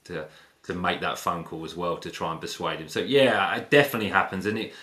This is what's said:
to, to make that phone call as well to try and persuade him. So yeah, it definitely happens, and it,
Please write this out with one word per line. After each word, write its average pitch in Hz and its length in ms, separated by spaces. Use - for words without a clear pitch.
to, 80 200
to 92 100
make 90 280
that - 160
phone 87 260
call 80 220
as 80 100
well 87 220
to 90 120
try 82 220
and 82 80
persuade 82 400
him. 80 80
So - 140
yeah, 110 560
it - 120
definitely 123 400
happens, 92 360
and 110 120
it, 101 260